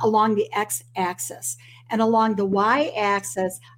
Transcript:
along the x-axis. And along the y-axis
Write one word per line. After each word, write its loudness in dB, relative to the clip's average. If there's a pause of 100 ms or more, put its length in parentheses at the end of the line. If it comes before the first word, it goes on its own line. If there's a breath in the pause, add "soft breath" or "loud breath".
along 4
the 0
x-axis. -6 (320 loud breath)
And 0
along 2
the 0
y-axis 0 (160 soft breath)